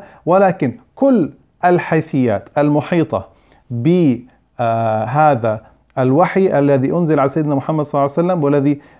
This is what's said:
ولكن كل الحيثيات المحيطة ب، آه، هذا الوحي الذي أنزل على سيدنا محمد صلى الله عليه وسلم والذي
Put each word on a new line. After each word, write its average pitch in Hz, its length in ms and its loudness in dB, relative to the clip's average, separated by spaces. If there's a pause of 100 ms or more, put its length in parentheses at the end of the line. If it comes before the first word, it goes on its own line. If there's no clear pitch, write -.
(260)
ولكن 180 480 0 (220)
كل 247 360 2 (340)
الحيثيات 151 920 0
المحيطة 147 720 -2 (420)
ب، 131 480 0 (420)
آه، 113 460 -2
هذا 120 560 0 (360)
الوحي 147 640 2
الذي 139 320 2
أنزل 160 280 0
على 139 100 0
سيدنا 151 260 -2
محمد 151 300 -2
صلى 143 160 -4
الله 139 160 -2
عليه 170 100 0
وسلم 175 160 -2
والذي 143 380 0 (180)